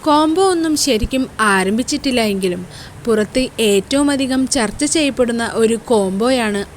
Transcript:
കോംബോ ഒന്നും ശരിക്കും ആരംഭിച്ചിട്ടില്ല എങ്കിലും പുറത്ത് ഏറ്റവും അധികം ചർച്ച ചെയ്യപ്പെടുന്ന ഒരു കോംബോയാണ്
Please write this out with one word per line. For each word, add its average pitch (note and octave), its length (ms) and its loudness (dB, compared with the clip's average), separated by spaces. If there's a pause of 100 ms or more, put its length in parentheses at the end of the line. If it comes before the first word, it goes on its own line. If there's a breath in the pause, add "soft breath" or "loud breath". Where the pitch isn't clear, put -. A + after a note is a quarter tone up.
കോംബോ D#4 360 4 (100)
ഒന്നും D#4+ 200 0 (100)
ശരിക്കും C4 400 0 (300)
ആരംഭിച്ചിട്ടില്ല A#3+ 680 0 (120)
എങ്കിലും F#3 280 -4 (440 loud breath)
പുറത്ത് G#3+ 360 0 (280)
ഏറ്റവും C4+ 440 2
അധികം C4 280 0 (140)
ചർച്ച G#3+ 280 -2 (120)
ചെയ്യപ്പെടുന്ന A#3+ 500 0 (160)
ഒരു A3+ 140 4 (160)
കോംബോയാണ് G#3 680 0 (160)